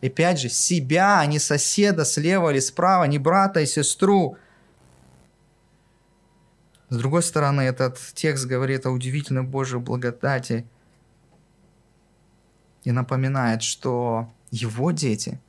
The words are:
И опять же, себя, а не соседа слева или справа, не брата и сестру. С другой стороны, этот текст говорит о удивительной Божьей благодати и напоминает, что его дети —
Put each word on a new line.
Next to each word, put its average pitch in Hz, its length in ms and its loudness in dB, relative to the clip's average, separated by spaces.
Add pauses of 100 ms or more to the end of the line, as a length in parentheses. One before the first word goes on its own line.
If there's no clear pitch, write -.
И 131 60 -4
опять 160 340 2
же, 127 80 -4
себя, 175 720 2
а 147 60 4
не 147 120 0
соседа 160 680 2
слева 170 440 2
или 139 100 2
справа, 175 440 2
не 143 140 2
брата 190 420 2
и 147 60 2
сестру. 185 720 2 (2500)
С 123 80 -4
другой 135 260 0
стороны, 143 380 2
этот 131 380 0 (160)
текст 135 320 -2
говорит 131 400 -2
о 127 60 0
удивительной 131 500 -4
Божьей 131 360 -4
благодати 123 880 -4 (2250)
и 127 80 0
напоминает, 127 720 -2
что 120 680 -4 (180)
его 117 420 -4
дети — 131 460 -4 (100)